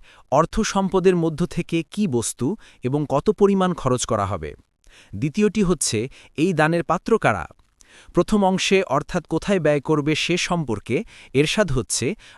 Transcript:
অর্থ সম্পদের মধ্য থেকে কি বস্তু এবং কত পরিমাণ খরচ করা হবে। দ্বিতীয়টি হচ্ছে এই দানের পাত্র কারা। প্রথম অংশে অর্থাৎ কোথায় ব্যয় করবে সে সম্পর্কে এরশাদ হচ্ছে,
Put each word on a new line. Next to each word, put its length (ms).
অর্থ 300
সম্পদের 560
মধ্য 300
থেকে 440
কি 180
বস্তু 480
এবং 260
কত 220
পরিমাণ 440
খরচ 300
করা 220
হবে। 280
দ্বিতীয়টি 480
হচ্ছে 460
এই 160
দানের 320
পাত্র 340
কারা। 280
প্রথম 320
অংশে 380
অর্থাৎ 440
কোথায় 340
ব্যয় 200
করবে 340
সে 220
সম্পর্কে 680
এরশাদ 400
হচ্ছে, 420